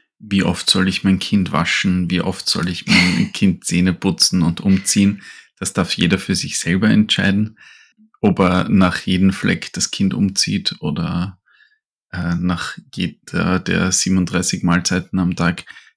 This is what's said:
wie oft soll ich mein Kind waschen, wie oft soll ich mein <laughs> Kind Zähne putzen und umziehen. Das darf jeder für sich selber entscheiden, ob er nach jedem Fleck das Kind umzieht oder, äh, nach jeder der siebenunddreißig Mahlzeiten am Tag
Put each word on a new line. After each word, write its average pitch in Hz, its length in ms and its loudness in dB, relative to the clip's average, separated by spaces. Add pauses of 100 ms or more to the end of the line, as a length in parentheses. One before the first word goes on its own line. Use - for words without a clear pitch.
(180)
wie 101 240 0
oft 87 280 -2
soll 95 180 0
ich - 160 -4
mein 95 140 4
Kind 95 340 -2
waschen, 87 580 0
wie 87 120 0
oft 87 260 -4
soll - 180 -2
ich 87 200 -6
mein 87 440 2
<laughs> - 40 -12
Kind 95 280 2
Zähne 90 300 2
putzen 90 480 0
und 85 220 0
umziehen. 98 600 2 (360)
Das - 160 -8
darf 175 180 0
jeder 90 260 0
für - 160 -4
sich - 240 -4
selber 95 300 0
entscheiden, 107 720 2 (640)
ob 101 160 2
er 90 320 2
nach 92 300 4
jedem 95 340 2
Fleck - 400 -4
das - 160 -4
Kind 98 240 -2
umzieht 98 680 -2
oder, 85 580 -4 (720)
äh, 87 260 -4
nach 90 420 -4 (160)
jeder 87 640 -4
der 90 320 0
siebenunddreißig 92 680 -2
Mahlzeiten 90 560 0
am 87 180 0
Tag 87 300 -2 (300)